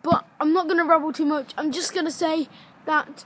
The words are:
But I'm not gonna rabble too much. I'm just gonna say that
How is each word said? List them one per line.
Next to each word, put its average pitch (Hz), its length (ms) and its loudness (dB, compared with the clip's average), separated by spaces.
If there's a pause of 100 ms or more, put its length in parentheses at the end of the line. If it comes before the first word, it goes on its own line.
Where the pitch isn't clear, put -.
But 320 220 0 (160)
I'm 302 120 2
not 349 140 2
gonna 339 180 2
rabble 311 280 2
too 320 120 -2
much. 294 320 -2
I'm 302 140 -2
just 320 240 -4
gonna 330 160 -2
say 320 380 -2 (380)
that 302 400 -2